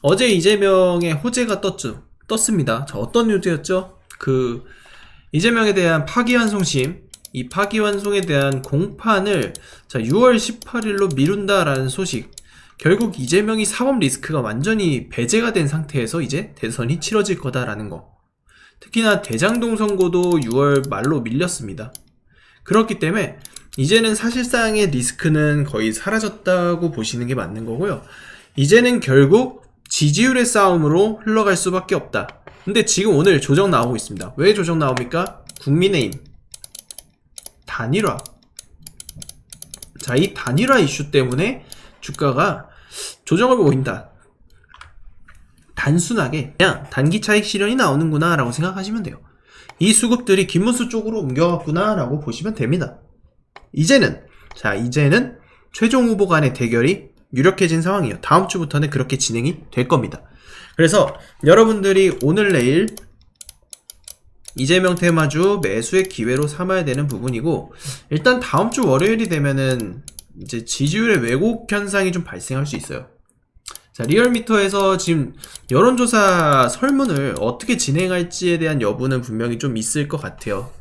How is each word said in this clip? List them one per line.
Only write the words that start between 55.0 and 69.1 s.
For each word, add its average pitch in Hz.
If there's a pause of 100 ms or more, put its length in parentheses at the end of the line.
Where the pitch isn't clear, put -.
최종 240
후보 202
간의 151
대결이 120 (260)
유력해진 165
상황이에요. 165
다음 180
주부터는 151
그렇게 131
진행이 117
될 123
겁니다. 135 (540)
그래서 165 (260)
여러분들이 196
오늘 190
내일 139 (1700)
이재명 180
테마주 170
매수의 117
기회로 131
삼아야 180
되는 143
부분이고, 123 (360)
일단 247
다음 214
주 254
월요일이 196